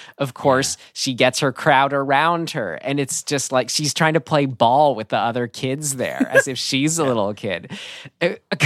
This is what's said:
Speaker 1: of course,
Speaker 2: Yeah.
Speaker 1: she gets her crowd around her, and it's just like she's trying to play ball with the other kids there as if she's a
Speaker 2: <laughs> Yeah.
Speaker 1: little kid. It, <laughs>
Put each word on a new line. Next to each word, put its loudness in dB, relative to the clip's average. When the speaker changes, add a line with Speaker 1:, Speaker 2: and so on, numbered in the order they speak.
Speaker 1:
of -4
course, 2
Speaker 2:
Yeah. -20
Speaker 1:
she -4
gets 2
her 2
crowd 4
around 2
her, -4
and -4
it's -4
just -4
like 2
she's -2
trying 2
to 2
play 0
ball 4
with -8
the 0
other 0
kids -6
there -2
as 2
if -8
she's -2
a 0
Speaker 2:
<laughs> -
Yeah. 2
Speaker 1:
little 0
kid. -8
It, -2
<laughs> -6